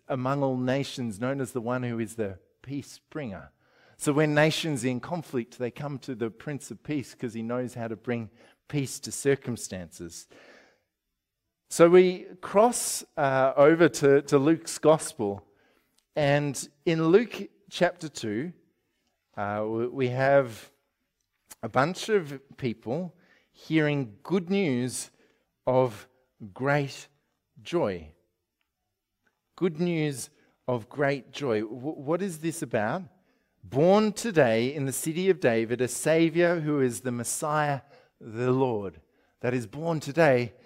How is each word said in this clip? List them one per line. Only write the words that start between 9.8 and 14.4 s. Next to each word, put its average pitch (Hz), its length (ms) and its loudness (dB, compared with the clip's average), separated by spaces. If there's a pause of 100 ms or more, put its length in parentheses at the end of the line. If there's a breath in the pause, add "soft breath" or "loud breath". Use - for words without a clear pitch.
So 170 160 8
we 180 380 6 (160)
cross, - 600 2 (140)
uh, 135 400 2
over 160 320 8
to, 143 320 4
to 143 160 2
Luke's 160 400 2